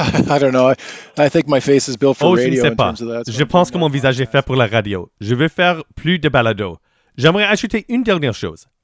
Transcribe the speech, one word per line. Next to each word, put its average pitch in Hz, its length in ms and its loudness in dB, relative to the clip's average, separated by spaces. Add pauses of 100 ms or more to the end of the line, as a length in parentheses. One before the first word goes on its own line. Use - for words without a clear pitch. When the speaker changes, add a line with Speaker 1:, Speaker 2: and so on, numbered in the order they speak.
Speaker 1:
<laughs> - 220 0
I 147 100 2
don't 139 120 2
know. 131 200 4
I, 131 40 4 (420)
I 143 140 4
think 165 180 0
my 143 120 2
face 139 280 2
is 131 80 -6
built 135 220 0
for 156 120 2
Speaker 2:
Oh, 185 60 4
je 120 60 2
ne 127 60 0
Speaker 1:
radio - 140 0
Speaker 2:
sais 156 100 2
Speaker 1:
in - 20 -4
Speaker 2:
pas. 107 180 0
Speaker 1:
terms 117 100 -10
of 117 60 -8
that, 117 160 -6
so 117 80 -8
Speaker 2:
Je 120 100 0
Speaker 1:
I'm 139 60 -2
Speaker 2:
pense 175 220 2
que - 80 -6
Speaker 1:
doing 165 100 2
Speaker 2:
mon - 0 -
visage 135 320 0
est 131 100 -4
fait 143 140 0
pour 131 120 -4
la 127 100 2
radio. 101 440 -2 (100)
Je 104 140 -2
veux 143 140 0
faire 175 340 -2 (120)
plus 175 240 -2
de 151 100 0
balado. 110 500 -2 (380)
J'aimerais 170 280 2
ajouter 208 440 -2
une 247 140 -2
dernière 165 320 0
chose. 80 320 -10 (180)